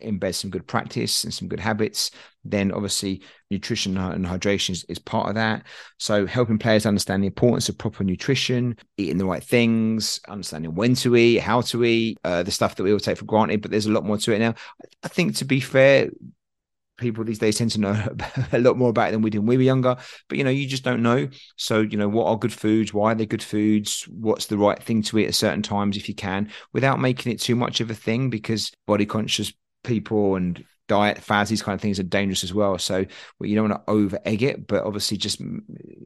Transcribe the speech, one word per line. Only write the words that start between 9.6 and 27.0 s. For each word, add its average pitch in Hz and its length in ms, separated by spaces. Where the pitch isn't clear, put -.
understanding 82 480
when 117 200
to 120 200
eat, 117 240
how 110 220
to 120 220
eat, 113 400
uh, 87 200
the 98 80
stuff 101 240
that 101 80
we 101 100
all 101 60
take 95 180
for 104 80
granted, 107 380
but 107 80
there's 104 160
a 107 40
lot 107 140
more 104 140
to 117 120
it 104 60
now. 117 160
I - 60
think, 196 300
to 143 80
be 135 140
fair, 135 500
people 113 280
these 107 140
days 107 180
tend 117 140
to 110 80
know 107 360
<laughs> - 240
a 117 60
lot 123 180
more 123 120
about 107 200
it - 20
than 110 100
we 110 80
did 104 100
when 104 80
we 123 100
were 127 60
younger. 127 340
But, 139 80
you 143 60
know, 131 60
you 139 180
just 131 160
don't 123 180
know. 143 260
So, 110 240
you 107 160
know, 104 100
what 104 200
are 110 100
good 110 160
foods? 107 400
Why 104 180
are 113 40
they 110 100
good 107 180
foods? 107 680
What's 107 360
the 107 120
right 101 240
thing 113 220
to 107 160
eat - 80
at - 80
certain 101 260
times 101 360
if 98 100
you 104 80
can, 98 360
without 131 280